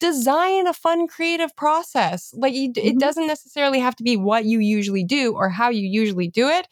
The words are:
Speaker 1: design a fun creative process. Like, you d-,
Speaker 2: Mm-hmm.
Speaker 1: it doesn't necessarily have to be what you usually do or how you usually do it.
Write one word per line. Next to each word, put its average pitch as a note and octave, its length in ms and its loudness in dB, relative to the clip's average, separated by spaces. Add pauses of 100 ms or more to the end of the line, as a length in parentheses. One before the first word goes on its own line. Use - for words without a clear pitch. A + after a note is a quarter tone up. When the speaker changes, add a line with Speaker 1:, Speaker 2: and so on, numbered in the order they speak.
Speaker 1:
design E4+ 680 2
a E4+ 60 0
fun E4+ 340 0
creative E4 480 -4
process. C#4 800 -2
Like, B3+ 180 0
you C4+ 180 -4
d-, - 80 -8
Speaker 2:
Mm-hmm. - 100 2
Speaker 1:
it B3 100 2
doesn't D4+ 260 0
necessarily C#4+ 540 -2
have B3 160 0
to A3+ 80 -8
be A#3+ 120 2
what G#3 280 0
you A3 160 2
usually G3+ 440 0
do B3 300 0
or F#3+ 140 0
how A3 220 0
you G#3 180 -2
usually G3 400 0
do A#3 200 0
it. F4+ 240 0